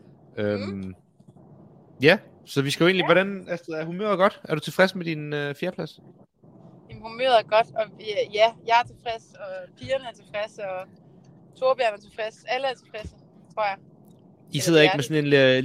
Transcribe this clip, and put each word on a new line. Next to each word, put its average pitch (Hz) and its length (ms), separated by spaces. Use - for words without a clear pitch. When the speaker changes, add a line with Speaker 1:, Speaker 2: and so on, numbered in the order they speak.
Speaker 1:
Mm. 107 60
Speaker 2:
Øhm, 98 500
ja, 165 160
så - 160
vi 139 100
skal 160 120
jo 170 40
egentlig, 185 160
Speaker 1:
Ja. - 100
Speaker 2:
hvordan, 190 360
Astrid, 170 260
er 160 100
humøret 185 320
godt? 196 260
Er 151 120
du 151 60
tilfreds 190 340
med 175 100
din, 151 280
øh, 143 220
fjerdeplads? - 440
Speaker 1:
Jamen, - 140
humøret 233 360
er 208 80
godt, 220 280
og 220 100
vi, 196 60
ja, 220 180
jeg 233 160
er - 40
tilfreds, - 360
og 185 360
pigerne 254 300
er 220 40
tilfredse, 208 560
og 185 180
Torbjørn 254 340
er 202 40
tilfreds. 214 500
Alle 262 200
er 254 60
tilfredse, - 420
tror 220 80
jeg. 196 160
Speaker 2:
I - 720
Speaker 1:
Eller 139 120
Speaker 2:
sidder 165 160
Speaker 1:
det 151 40
Speaker 2:
ikke 180 100
Speaker 1:
er 151 40
Speaker 2:
med 139 60
Speaker 1:
de. - 40
Speaker 2:
sådan 151 180
en, 135 320
øh, 131 80